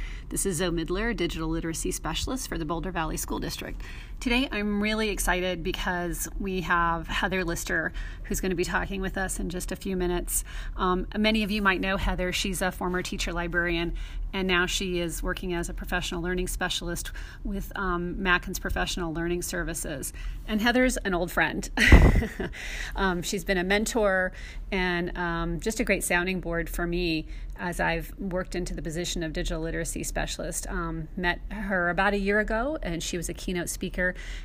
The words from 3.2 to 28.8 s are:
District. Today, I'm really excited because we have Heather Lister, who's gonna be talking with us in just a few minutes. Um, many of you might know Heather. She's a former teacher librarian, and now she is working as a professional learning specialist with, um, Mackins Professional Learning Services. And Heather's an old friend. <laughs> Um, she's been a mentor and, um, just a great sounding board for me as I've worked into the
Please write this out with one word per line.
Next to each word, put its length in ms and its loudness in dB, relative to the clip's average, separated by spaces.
District. 420 -6
Today, 320 2
I'm 320 0
really 280 0
excited 520 0
because 680 -2
we 220 -2
have 440 2
Heather 380 0
Lister, 480 -2
who's 160 -2
gonna 160 0
be 80 2
talking 360 -2
with 160 -4
us 220 -4
in 120 -4
just 200 -4
a 60 -4
few 200 -4
minutes. 460 0
Um, 300 2
many 280 4
of 80 -2
you 100 0
might 180 4
know 160 2
Heather. 360 0
She's 280 0
a 120 2
former 280 -2
teacher 320 -4
librarian, 640 0
and 160 0
now 180 6
she 320 0
is 240 -2
working 320 -2
as 140 -2
a 60 -6
professional 460 -2
learning 280 0
specialist 640 -4
with, 320 -4
um, 400 0
Mackins 440 2
Professional 540 -2
Learning 260 0
Services. 720 -4
And 120 2
Heather's 380 6
an 160 0
old 160 0
friend. 440 0
<laughs> 760 10
Um, 260 2
she's 220 -2
been 140 2
a 60 2
mentor 680 4
and, 440 0
um, 440 -2
just 180 -2
a 60 2
great 180 2
sounding 380 2
board 280 -2
for 180 -2
me 400 0
as 200 -4
I've 400 0
worked 380 -4
into 180 -4
the 80 -6